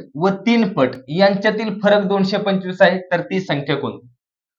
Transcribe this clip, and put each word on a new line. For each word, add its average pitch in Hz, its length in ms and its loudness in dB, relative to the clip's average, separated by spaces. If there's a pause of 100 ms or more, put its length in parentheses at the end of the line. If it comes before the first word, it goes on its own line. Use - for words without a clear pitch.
(160)
व 175 140 0 (160)
तीन 233 280 2
पट 131 220 0 (140)
यांच्यातील 202 720 0
फरक 208 260 4
दोनशे 196 300 0
पंचवीस 185 440 0
आहे, 185 200 4
तर 170 200 -2
ती 185 200 -4
संख्या 139 340 -2
कोणती? 120 320 -8 (520)